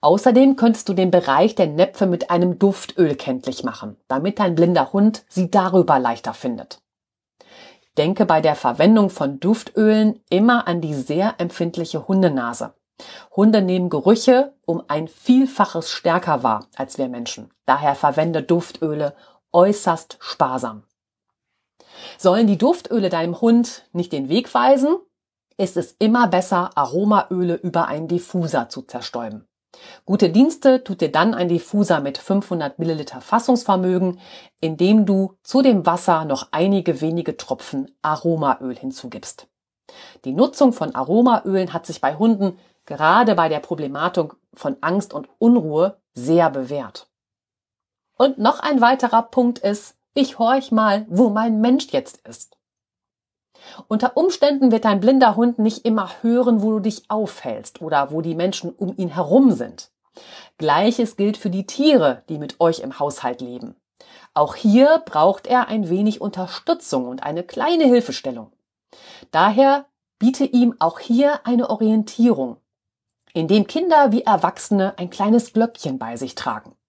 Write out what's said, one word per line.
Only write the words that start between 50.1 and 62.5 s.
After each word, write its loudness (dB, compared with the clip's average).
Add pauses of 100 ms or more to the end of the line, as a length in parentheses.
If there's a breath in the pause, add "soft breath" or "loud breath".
ich -2
horch 0
mal, 2
wo 2
mein -2
Mensch 2
jetzt -6 (100)
ist. -20 (1300 loud breath)
Unter 0
Umständen 2
wird 0
dein 2
blinder 4
Hund 0
nicht 0
immer -2 (100)
hören, 2
wo 0
du -2
dich -6
aufhältst -8
oder -2
wo -4
die -6
Menschen -4
um -8
ihn -4
herum 4
sind. -8 (680 loud breath)
Gleiches 0
gilt 0
für -6
die -4
Tiere, 0
die -8
mit -10